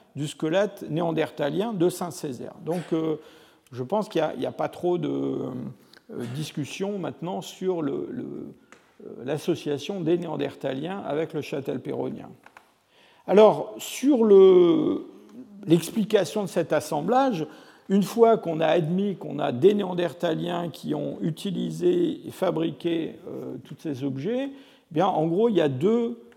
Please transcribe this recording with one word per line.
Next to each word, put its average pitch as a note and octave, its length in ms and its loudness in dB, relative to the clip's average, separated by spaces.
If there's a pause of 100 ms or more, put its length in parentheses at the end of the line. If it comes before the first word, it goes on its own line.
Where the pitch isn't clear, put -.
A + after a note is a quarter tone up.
(140)
du D3 120 -6
squelette F#3+ 640 -2
néandertalien D#3+ 840 -2
de F3 160 2
Saint-Césaire. D3 680 -8 (100)
Donc, E3+ 160 -4 (120)
euh, D#3+ 240 -2 (540)
je B2+ 120 -8
pense G3+ 260 -2
qu'il F3+ 120 -2
n'y D#3 60 0
a, - 60 -8
il - 60 -10
n'y C3 60 -4
a B2+ 60 -4
pas D3+ 180 -4
trop F3+ 280 -2
de, D3+ 120 -4
euh, C3+ 1120 -8 (120)
discussion F3 640 -6
maintenant E3+ 420 -8
sur F#3 400 -4
le, C#3 300 -4
le, - 120 -8
euh, - 840 -16 (140)
l'association D3 760 -4
des E3 160 0
néandertaliens D3+ 880 -6
avec D#3 280 -4
le D3+ 80 -4
châtel C3+ 380 -8
péronien. C3 500 -8 (1000)
Alors, F#3 500 6
sur B3+ 460 2
le, F#3 840 8 (600)
l'explication F3+ 760 2
de F3+ 60 -6
cet E3+ 240 -2
assemblage, E3+ 720 0 (420)
une G3 160 4
fois A3+ 340 6
qu'on E3 220 -4
a D#3+ 80 2
admis F3+ 480 2
qu'on D3 240 -8
a C#3+ 120 0
des C#3+ 220 6
néandertaliens F3 960 -2
qui - 260 -8
ont D3 260 -6
utilisé F3 1080 -2
et - 40 -10
fabriqué, E3 840 -4 (120)
euh, C3 360 -10
tous - 160 -18
ces C#3 240 -6
objets, F#3 480 -4
eh - 420 -20
bien, F3 140 2
en E3 200 0
gros, F#3+ 200 4
il A3 80 0
y E3+ 60 6
a D3+ 80 2
deux, A3+ 500 0 (160)